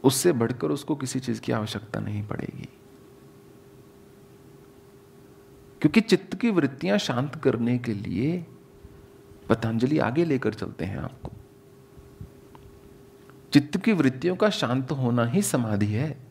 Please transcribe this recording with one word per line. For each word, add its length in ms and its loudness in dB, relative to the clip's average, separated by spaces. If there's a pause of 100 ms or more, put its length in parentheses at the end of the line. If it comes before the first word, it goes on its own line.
उससे 280 6
बढ़कर 360 0
उसको 280 -2
किसी 240 -6
चीज 200 -4
की 120 -4
आवश्यकता 480 -4
नहीं 280 -6
पड़ेगी। 420 -8 (3000)
क्योंकि 200 6
चित्त 340 2
की 140 0
वृत्तियां 480 0
शांत 380 -2
करने 420 2
के 160 -4
लिए 520 -2 (1040)
पतंजलि 480 2
आगे 280 2
लेकर 280 0
चलते 320 -8
हैं 120 -6
आपको, 340 -10 (2250)
चित्त 240 4
की 160 2
वृत्तियों 420 2
का 140 2
शांत 420 -2
होना 340 2
ही 160 2
समाधि 440 0
है। 340 -2 (120)